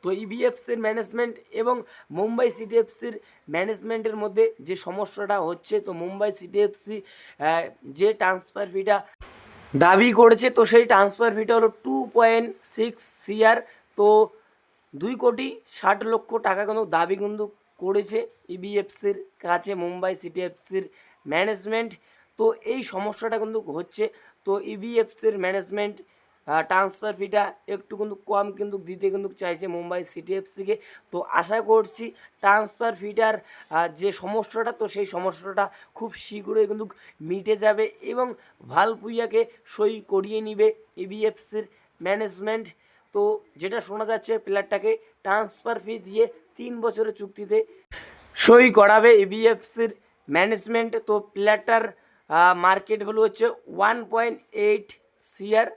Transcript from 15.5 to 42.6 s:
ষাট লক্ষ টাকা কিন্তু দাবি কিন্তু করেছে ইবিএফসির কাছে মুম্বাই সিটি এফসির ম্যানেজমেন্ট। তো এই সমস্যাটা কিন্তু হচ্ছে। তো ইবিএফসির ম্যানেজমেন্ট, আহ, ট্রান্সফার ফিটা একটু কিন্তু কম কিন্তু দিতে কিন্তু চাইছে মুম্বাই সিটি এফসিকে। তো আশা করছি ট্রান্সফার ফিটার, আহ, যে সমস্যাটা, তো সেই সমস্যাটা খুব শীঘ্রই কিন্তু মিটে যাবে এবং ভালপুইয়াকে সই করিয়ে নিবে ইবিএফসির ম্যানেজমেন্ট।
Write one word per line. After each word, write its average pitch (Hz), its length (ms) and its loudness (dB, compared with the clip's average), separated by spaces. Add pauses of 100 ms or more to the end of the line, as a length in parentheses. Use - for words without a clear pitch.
ষাট 202 220 0 (120)
লক্ষ 220 180 -4 (180)
টাকা 190 220 0
কিন্তু 220 160 -2 (100)
দাবি 170 280 0
কিন্তু 208 200 -6 (400)
করেছে 202 360 -2 (360)
ইবিএফসির 202 640 -4 (260)
কাছে 175 280 -2 (120)
মুম্বাই 180 380 -4
সিটি 175 260 -10
এফসির 185 380 -8 (460)
ম্যানেজমেন্ট। 208 600 -4 (480)
তো 220 60 2 (280)
এই 262 80 -6 (120)
সমস্যাটা 214 500 -6
কিন্তু 220 160 -6 (180)
হচ্ছে। 180 260 -6 (420)
তো 196 60 -2 (220)
ইবিএফসির 220 680 -2
ম্যানেজমেন্ট, 196 540 -4 (500)
আহ, 156 220 0
ট্রান্সফার 190 500 0
ফিটা 202 240 0 (320)
একটু 190 240 -14
কিন্তু 208 160 -6 (140)
কম 202 160 0 (140)
কিন্তু 202 180 -6 (100)
দিতে 185 260 -6
কিন্তু 196 160 -6 (120)
চাইছে 175 260 -6
মুম্বাই 175 340 -6 (120)
সিটি 170 260 -10
এফসিকে। 196 360 -6 (360)
তো 175 60 -6 (220)
আশা 175 180 -2 (120)
করছি 220 360 2 (380)
ট্রান্সফার 214 580 2
ফিটার, 214 380 0
আহ, - 480 -4 (120)
যে 196 100 -2 (120)
সমস্যাটা, 220 500 -4
তো 226 160 -6
সেই 196 280 -6
সমস্যাটা 185 500 -4 (320)
খুব 226 120 -10 (160)
শীঘ্রই 208 460 -2
কিন্তু 214 140 -6 (360)
মিটে 185 420 -2
যাবে 214 220 2 (260)
এবং 247 160 -2 (460)
ভালপুইয়াকে 226 680 0 (340)
সই 214 200 0 (180)
করিয়ে 196 340 -2
নিবে 214 200 2 (360)
ইবিএফসির 214 640 -6 (360)
ম্যানেজমেন্ট। 208 640 -4 (480)